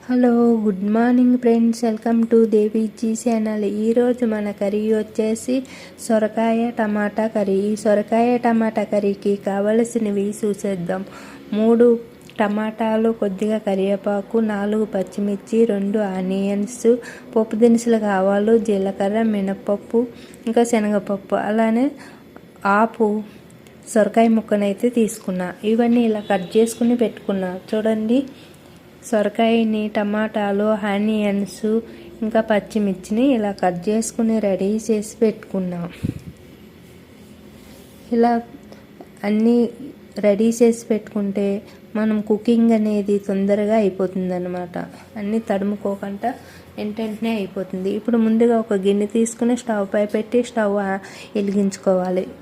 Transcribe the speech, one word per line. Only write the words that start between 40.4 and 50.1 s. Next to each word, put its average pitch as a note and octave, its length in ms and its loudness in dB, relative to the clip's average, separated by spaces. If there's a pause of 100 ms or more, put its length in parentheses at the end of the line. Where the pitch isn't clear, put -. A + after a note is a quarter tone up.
చేసి A#3 220 2
పెట్టుకుంటే G3+ 760 -2 (340)
మనం G#3+ 260 0
కుకింగ్ A3+ 500 2
అనేది G#3 460 2
తొందరగా G3+ 580 0
అయిపోతుందన్నమాట. F3+ 1000 -2 (400)
అన్నీ G#3+ 220 -2
తడుముకోకుండా G3+ 920 -4 (440)
వెంటెంటనే G#3+ 520 -6
అయిపోతుంది. F#3+ 600 -6
ఇప్పుడు A3 260 -2
ముందుగా A3+ 420 4
ఒక A3 140 -4
గిన్నె G3+ 320 2
తీసుకుని A3+ 520 0
స్టవ్ G#3 360 -4
పై G#3 120 2
పెట్టి G#3+ 380 0